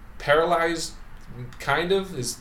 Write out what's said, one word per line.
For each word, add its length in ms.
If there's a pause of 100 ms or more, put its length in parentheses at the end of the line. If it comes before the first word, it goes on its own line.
(180)
paralyzed, 760 (640)
kind 320
of. 200
His 300